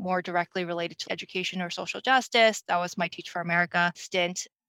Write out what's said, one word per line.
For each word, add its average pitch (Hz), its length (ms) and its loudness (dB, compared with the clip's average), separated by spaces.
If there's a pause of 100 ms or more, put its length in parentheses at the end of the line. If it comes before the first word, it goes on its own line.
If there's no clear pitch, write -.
more 185 220 0
directly 175 420 0
related 170 340 -4
to - 120 -6
education 185 500 -6
or 175 80 -4
social 185 320 -8
justice." 233 640 4
That 180 100 2
was 175 200 -2
my 175 120 0
Teach - 200 -12
for 175 120 -4
America 175 540 2
stint. 180 520 -2 (220)